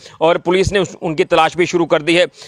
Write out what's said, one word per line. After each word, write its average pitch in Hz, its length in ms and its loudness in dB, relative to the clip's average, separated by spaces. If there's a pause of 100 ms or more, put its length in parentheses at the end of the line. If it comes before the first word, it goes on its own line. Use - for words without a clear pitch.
(220)
और 170 160 2
पुलिस 180 360 -2
ने 202 60 0
उस, - 220 -4
उनकी 165 220 -2
तलाश 160 340 2
भी 175 80 0
शुरू 170 200 -2
कर 160 160 0
दी 165 140 0
है। 175 120 2 (200)